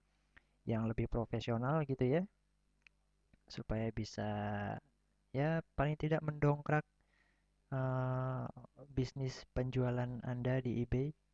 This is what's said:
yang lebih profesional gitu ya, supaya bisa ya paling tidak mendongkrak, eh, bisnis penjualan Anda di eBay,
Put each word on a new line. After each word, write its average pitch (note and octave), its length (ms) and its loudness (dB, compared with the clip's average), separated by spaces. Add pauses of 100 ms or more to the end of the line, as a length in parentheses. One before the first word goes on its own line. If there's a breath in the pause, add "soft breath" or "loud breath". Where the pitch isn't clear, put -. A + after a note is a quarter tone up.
(680 soft breath)
yang A2+ 240 2
lebih A#2 160 0
profesional A#2+ 800 0
gitu C3 160 0
ya, D3+ 240 4 (1200)
supaya A2+ 480 -2
bisa G#2+ 360 -4 (1000)
ya D#3 320 0 (160)
paling D3 160 2
tidak D3+ 320 0
mendongkrak, D3 560 2 (880 soft breath)
eh, B2+ 760 0 (460)
bisnis C3 640 -4
penjualan B2 560 0 (160)
Anda B2+ 320 0
di A#2+ 240 0
eBay, C3 320 0 (200)